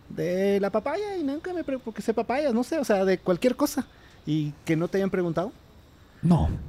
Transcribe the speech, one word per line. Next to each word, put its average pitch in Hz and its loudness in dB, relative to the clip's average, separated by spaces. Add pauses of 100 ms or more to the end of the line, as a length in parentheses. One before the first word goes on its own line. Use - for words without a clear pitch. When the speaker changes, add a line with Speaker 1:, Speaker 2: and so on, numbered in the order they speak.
Speaker 1:
de 190 0
la 196 0
papaya 330 -2
y 339 -2
nunca 302 -4
me 330 -4
pre-, 269 -4
porque 220 -10
sé 226 -2
papayas, 247 0
no 240 2
sé, 330 -2
o 262 0
sea, 196 2
de 190 2
cualquier 185 2
cosa", 285 -2 (400)
y 151 0 (140)
que 165 0
no 165 0
te 196 -2
hayan 190 0
preguntado. 180 0 (720)
Speaker 2:
No. 156 4 (200)